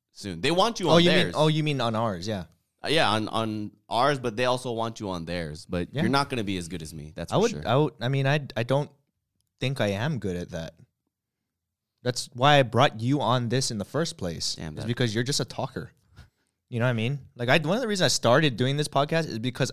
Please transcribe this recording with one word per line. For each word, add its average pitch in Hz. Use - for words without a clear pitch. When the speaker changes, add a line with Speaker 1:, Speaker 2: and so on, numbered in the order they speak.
Speaker 1:
soon. 87
They 135
want 202
you 175
Speaker 2:
Oh, 156
Speaker 1:
on 170
Speaker 2:
you 175
Speaker 1:
theirs. 139
Speaker 2:
mean, 87
oh, 156
you 156
mean 147
on 117
ours, 107
yeah. 110
Speaker 1:
Uh, -
yeah, 143
on, 110
on 107
ours, 131
but 123
they 127
also 123
want 113
you 104
on 85
theirs. 80
But 87
Speaker 2:
Yeah. 135
Speaker 1:
you're 143
not 139
gonna 120
be 95
as 85
good 82
as 78
me, 76
that's 85
Speaker 2:
I 110
Speaker 1:
for 165
Speaker 2:
would, 226
Speaker 1:
sure. -
Speaker 2:
I 113
would, 147
I 117
mean, 135
I, 143
I 117
don't 143
think 131
I 104
am 113
good 92
at 87
that. 82
That's -
why 143
I 135
brought 117
you 131
on 120
this 127
in 113
the -
first 160
place, -
Speaker 1:
Damn, 80
Speaker 2:
is 69
Speaker 1:
that 69
Speaker 2:
because 117
you're 120
just 139
a 123
talker. -
You 117
know 117
what 127
I -
mean? 120
Like, 120
I, 139
one 156
of 269
the 240
reasons 190
I -
started 123
doing 131
this 151
podcast 147
is 113
because 123